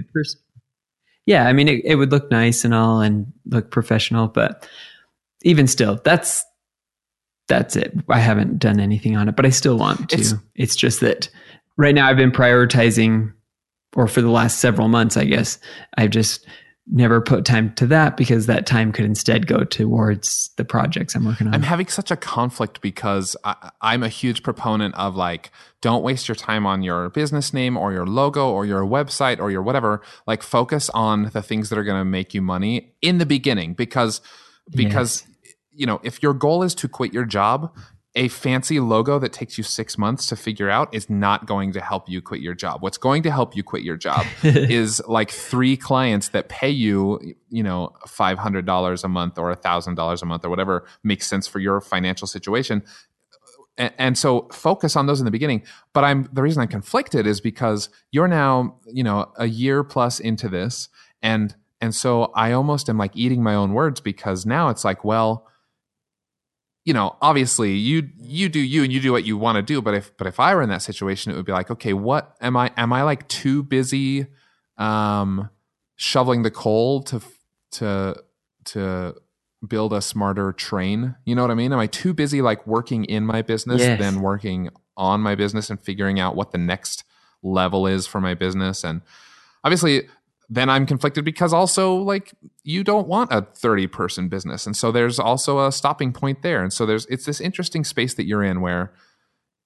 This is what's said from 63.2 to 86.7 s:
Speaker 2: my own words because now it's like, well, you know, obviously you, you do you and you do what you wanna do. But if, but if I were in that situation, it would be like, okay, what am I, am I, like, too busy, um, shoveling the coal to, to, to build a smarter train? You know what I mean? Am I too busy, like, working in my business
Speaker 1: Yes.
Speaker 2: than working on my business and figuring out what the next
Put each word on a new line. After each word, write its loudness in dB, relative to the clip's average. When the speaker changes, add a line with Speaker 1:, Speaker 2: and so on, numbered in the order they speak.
Speaker 2:
my 2
own 0
words 0
because -6
now 0
it's -4
like, -2
well, 0
you 2
know, 0
obviously 2
you, 0
you -4
do -2
you 0
and -2
you 0
do 2
what 2
you -2
wanna 0
do. -2
But 0
if, -6
but -6
if -8
I 4
were 2
in 0
that -4
situation, -6
it -6
would -6
be -6
like, -2
okay, -4
what -4
am -2
I, 0
am 0
I, 0
like, -2
too -2
busy, -2
um, -2
shoveling 0
the 0
coal 0
to, -8
to, -4
to -6
build -2
a -2
smarter -2
train? -4
You -2
know 0
what 2
I 0
mean? -2
Am 0
I 0
too -4
busy, -2
like, -2
working -2
in -2
my -2
business 0
Speaker 1:
Yes. 2
Speaker 2:
than -2
working -4
on 0
my 0
business -4
and -10
figuring -4
out -2
what -6
the -4
next -6